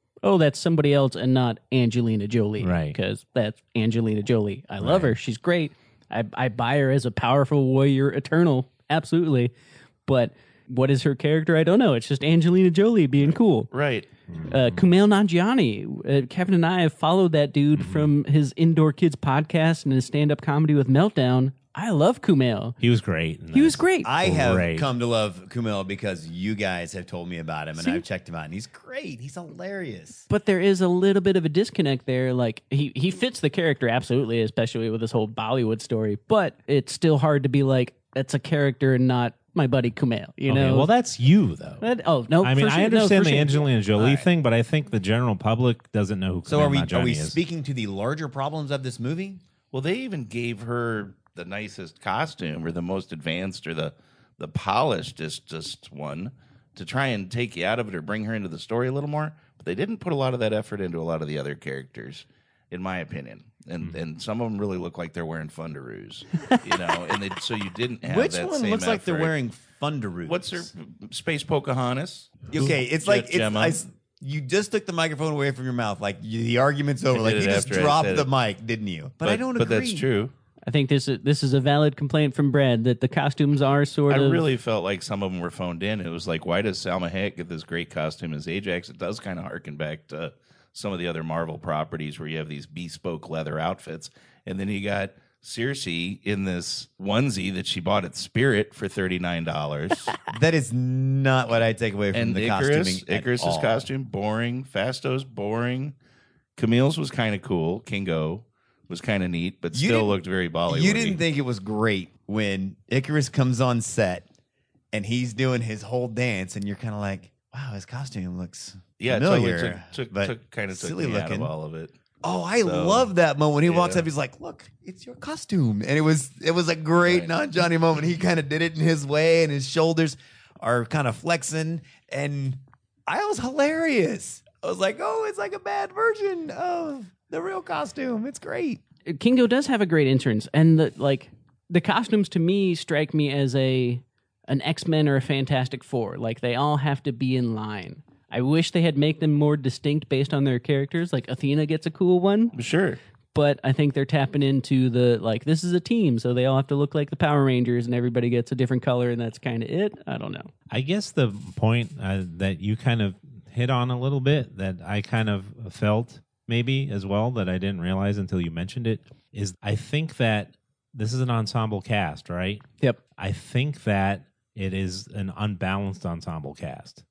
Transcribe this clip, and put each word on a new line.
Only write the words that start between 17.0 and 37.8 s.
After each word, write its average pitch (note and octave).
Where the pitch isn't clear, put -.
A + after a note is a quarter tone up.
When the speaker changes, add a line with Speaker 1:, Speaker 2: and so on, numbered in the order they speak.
Speaker 1:
that D3
dude D3
Speaker 2:
Mm-hmm. -
Speaker 1:
from D3
his D3
Indoor D#3+
Kids D#3+
podcast D#3
and C#3
his B2+
stand-up D3
comedy D3+
with C#3
Meltdown. C3
I A3
love F#3
Kumail. A#2
Speaker 2:
He A#2+
was A#2
great D#2+
in D#2+
Speaker 1:
He C3+
was D#4+
Speaker 2:
this. -
Speaker 1:
great. F#4
Speaker 4:
I D3+
have C3
Speaker 2:
Great. E2+
Speaker 4:
come B2+
to A#2+
love G#2
Kumail G#2+
because F#2
you F2+
guys F2+
have F2+
told F2
me F2
about D#2
him, D#2+
and E2
Speaker 1:
See? -
Speaker 4:
I've -
checked -
him E2+
out, D#2+
and D#2
he's G#2+
great. B3+
He's C3+
hilarious. E3+
Speaker 1:
But G#3
there F#3+
is F#3+
a F#3
little F#3+
bit F#3
of E3+
a D#3+
disconnect D3+
there. B2+
Like, A#2+
he, C#3
he D#3+
fits A#3
the D3
character D3
absolutely, A#2
especially A2+
with A2
this A2
whole G#2+
Bollywood A2+
story. G#2+
But G#3
it's C#3
still D#3
hard C#3+
to C3
be C#3
like, C3